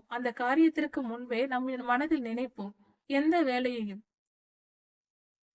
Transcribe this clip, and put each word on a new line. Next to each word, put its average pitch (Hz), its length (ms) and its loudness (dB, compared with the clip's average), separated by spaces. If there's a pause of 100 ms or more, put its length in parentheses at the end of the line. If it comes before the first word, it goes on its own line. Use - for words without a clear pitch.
அந்த 240 300 -4
காரியத்திற்கு 294 640 2
முன்பே 240 440 -2
நம் 254 180 -2
மனதில் 262 580 0
நினைப்போம். 226 500 -6 (340)
எந்த 311 360 2
வேலையையும், 247 640 -2 (1500)